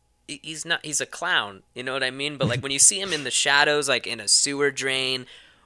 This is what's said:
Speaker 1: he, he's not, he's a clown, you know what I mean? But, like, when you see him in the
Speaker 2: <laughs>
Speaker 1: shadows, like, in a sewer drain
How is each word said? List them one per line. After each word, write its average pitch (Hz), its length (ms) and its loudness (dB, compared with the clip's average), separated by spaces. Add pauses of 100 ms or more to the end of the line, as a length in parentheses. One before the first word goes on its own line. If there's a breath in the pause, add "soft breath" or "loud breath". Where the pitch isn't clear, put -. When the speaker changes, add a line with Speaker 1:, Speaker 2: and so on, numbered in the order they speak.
(280)
Speaker 1:
he, 151 140 -12
he's 151 240 -10
not, 165 200 -2
he's 147 160 -4
a 127 40 -4
clown, 120 580 -4 (100)
you 123 100 -10
know 131 100 -6
what 135 100 -2
I 127 80 0
mean? 143 260 -6
But, 131 100 2
like, 123 160 -2
when 139 80 -4
you 139 80 0
see 196 220 4
him 196 120 -4
in 151 120 -2
the 123 60 -4
Speaker 2:
<laughs> - 140 0
Speaker 1:
shadows, 147 440 4
like, 123 180 0
in 113 120 -8
a 104 80 -14
sewer 143 440 2
drain 131 540 -2 (400 loud breath)